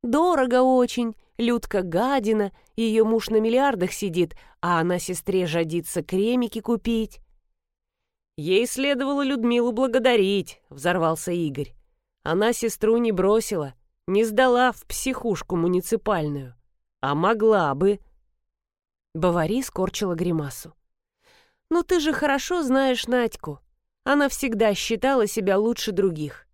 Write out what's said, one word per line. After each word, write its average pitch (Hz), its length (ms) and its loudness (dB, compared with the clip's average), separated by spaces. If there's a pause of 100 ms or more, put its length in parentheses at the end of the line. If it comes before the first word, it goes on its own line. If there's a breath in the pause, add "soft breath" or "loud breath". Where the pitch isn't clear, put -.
Дорого 254 600 4
очень, 247 540 2 (220)
Людка 233 440 0
гадина, 214 680 0 (240 soft breath)
её 220 280 2
муж 220 240 0
на 220 120 2
миллиардах 226 520 0
сидит, 175 440 -2 (240 soft breath)
а 170 200 0
она 175 180 0
сестре 185 480 -2
жадится 165 560 -4
кремики 226 580 -2
купить». 226 600 -4 (1160)
«Ей 185 300 2
следовало 277 560 -2
Людмилу 240 500 0
благодарить», 226 960 0
взорвался 165 640 -2
Игорь. 147 420 -6 (480)
«Она 196 300 0
сестру 226 460 0
не 226 140 0
бросила, 185 640 0 (320)
не 202 180 2
сдала 247 480 2
в - 120 -16
психушку 233 720 -4
муниципальную. 165 1000 -2 (460)
А 139 140 -2
могла 196 600 2
бы». 196 260 0 (1120)
Бавари 175 480 0
скорчила 190 520 -4
гримасу. 160 600 -4 (960 soft breath)
«Ну 339 120 2
ты 349 180 0
же 302 120 0
хорошо 294 500 -2
знаешь 262 440 2
Надьку. 233 540 -4 (440)
Она 285 240 2
всегда 220 460 0
считала 233 520 0
себя 196 320 0
лучше 226 340 -2
других. 165 600 -4